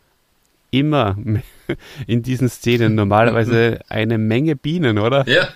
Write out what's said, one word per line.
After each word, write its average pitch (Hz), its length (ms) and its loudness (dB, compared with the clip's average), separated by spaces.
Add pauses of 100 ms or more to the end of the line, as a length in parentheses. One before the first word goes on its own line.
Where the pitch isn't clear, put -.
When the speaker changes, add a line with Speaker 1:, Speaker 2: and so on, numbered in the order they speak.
(720)
Speaker 1:
immer 139 460 0
<laughs> - 920 -8
in 120 160 0
diesen 127 260 -2
Szenen 117 460 0
normalerweise 113 920 2
Speaker 2:
<laughs> - 40 -20
Speaker 1:
eine 110 300 -2
Menge 123 380 0
Bienen, 147 420 -2
oder? 127 300 0
Speaker 2:
Ja. 143 280 2